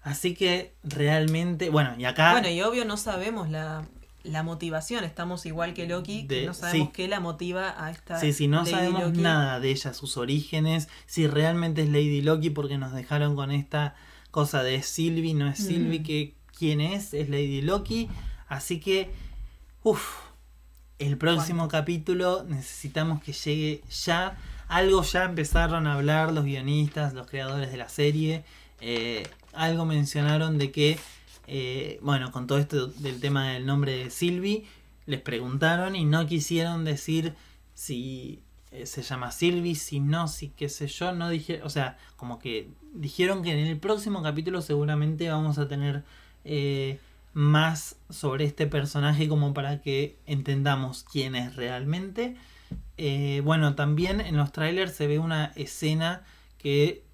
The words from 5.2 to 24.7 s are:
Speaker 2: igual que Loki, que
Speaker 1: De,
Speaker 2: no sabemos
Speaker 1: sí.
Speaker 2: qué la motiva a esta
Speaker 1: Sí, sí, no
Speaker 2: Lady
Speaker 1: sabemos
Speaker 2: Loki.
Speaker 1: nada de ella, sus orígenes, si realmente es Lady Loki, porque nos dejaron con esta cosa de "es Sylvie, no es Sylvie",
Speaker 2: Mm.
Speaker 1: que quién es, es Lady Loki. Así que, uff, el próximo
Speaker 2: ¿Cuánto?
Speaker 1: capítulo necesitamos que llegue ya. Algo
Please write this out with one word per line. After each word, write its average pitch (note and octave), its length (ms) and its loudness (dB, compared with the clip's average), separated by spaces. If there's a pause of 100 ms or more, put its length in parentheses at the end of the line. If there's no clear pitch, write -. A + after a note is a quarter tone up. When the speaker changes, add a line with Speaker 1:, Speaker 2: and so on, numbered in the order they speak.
Speaker 2:
igual E3+ 300 -4
que E3+ 120 -6
Loki, E3+ 400 -4
que C3 140 0
Speaker 1:
De, C3+ 60 -2
Speaker 2:
no F3 80 -4
sabemos E3+ 340 2
Speaker 1:
sí. - 60 -10
Speaker 2:
qué F#3 120 -4
la G3 140 -2
motiva F3 540 -4 (100)
a D#3+ 60 -6
esta E3 280 -8
Speaker 1:
Sí, D3+ 140 4
sí, D3 160 2
no D3+ 120 6
Speaker 2:
Lady E3+ 100 0
Speaker 1:
sabemos F3+ 320 2
Speaker 2:
Loki. E3+ 180 2
Speaker 1:
nada C#3+ 400 4
de C3+ 100 2
ella, C3+ 220 -2
sus C#3 240 -8
orígenes, D3+ 720 0 (160)
si D#3+ 220 2
realmente D#3+ 560 2
es D3 80 4
Lady D3 320 4
Loki, D#3 260 4
porque C#3+ 300 -2
nos C3 160 -6
dejaron D3 420 0
con C#3 140 -2
esta D3 440 -2 (360)
cosa D3 320 2
de B2+ 140 2
"es C3+ 100 -4
Sylvie, E3 480 0
no C#3+ 140 2
es C#3 100 -2
Sylvie", E3+ 420 0
Speaker 2:
Mm. D#3 40 -6
Speaker 1:
que D3+ 300 -4 (240)
quién D3+ 220 2
es, G3 320 -2
es D3 160 -2
Lady C#3+ 320 0
Loki. G#3 480 0 (400)
Así D3+ 320 -6
que, F#3+ 300 0 (720)
uff, G#3 200 4 (960)
el C#3+ 200 0
próximo E3 440 2
Speaker 2:
¿Cuánto? D#3 140 -2
Speaker 1:
capítulo F3+ 720 0
necesitamos D3+ 720 -2
que C#3+ 100 -10
llegue D3+ 500 -2 (220)
ya. F3+ 340 0 (300)
Algo F#3 340 6